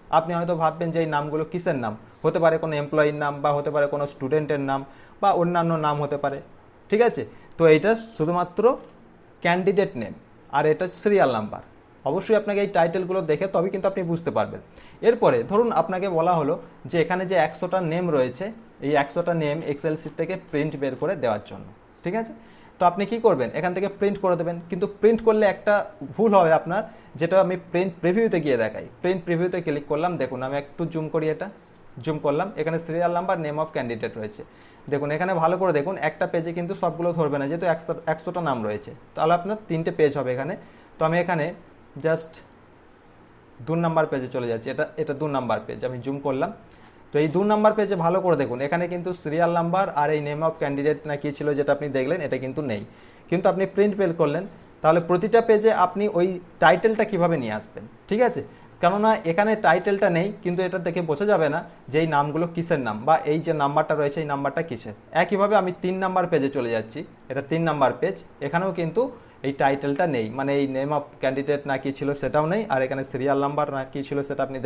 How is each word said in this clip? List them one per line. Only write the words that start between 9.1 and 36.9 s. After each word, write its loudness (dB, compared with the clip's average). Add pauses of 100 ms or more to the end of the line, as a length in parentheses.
ক্যান্ডিডেট 2 (100)
নেম -10 (420)
আর 2
এটা -2 (160)
সিরিয়াল 4
নাম্বার। -8 (480)
অবশ্যই 0
আপনাকে -2
এই -2
টাইটেলগুলো 0 (100)
দেখে 0
তবেই 0
কিন্তু -2
আপনি -4
বুঝতে -4
পারবেন। -4 (480)
এরপরে 4 (120)
ধরুন, 4 (120)
আপনাকে -2 (120)
বলা 4
হলো 0 (360)
যে -2
এখানে -2
যে 2 (100)
একশোটা -2 (140)
নেম 0 (120)
রয়েছে, 0 (420)
এই 0 (100)
একশোটা -2 (100)
নেম -2 (140)
এক্সেল -4
শিট -12
থেকে -4 (160)
প্রিন্ট -2 (100)
বের -2
করে 0 (100)
দেওয়ার 0
জন্য, -16 (380)
ঠিক -4
আছে? -8 (460)
তো 0
আপনি -2
কি -2 (100)
করবেন? 4 (100)
এখান 0
থেকে 0 (100)
প্রিন্ট 0
করে 2
দেবেন। -4 (140)
কিন্তু -4 (140)
প্রিন্ট 6
করলে 6 (100)
একটা 0 (420)
ভুল 4
হবে 8
আপনার, -2 (380)
যেটা 2 (100)
আমি -2 (160)
প্রিন্ট 0 (100)
প্রিভিউতে 2
গিয়ে 2
দেখাই। -6 (160)
প্রিন্ট 0
প্রিভিউতে 0
ক্লিক -4
করলাম, 0 (100)
দেখুন -4
আমি -4
একটু -8 (100)
জুম -4
করি, 0
এটা -8 (580)
জুম -2 (100)
করলাম, 0 (120)
এখানে -2
সিরিয়াল 0
নাম্বার, 0
name -6
of -6
candidate -4
রয়েছে। -10 (500)
দেখুন 0
এখানে 0 (100)
ভালো 4
করে 2
দেখুন, -2 (140)
একটা -4
পেজে -2
কিন্তু -4 (100)
সবগুলো 0 (100)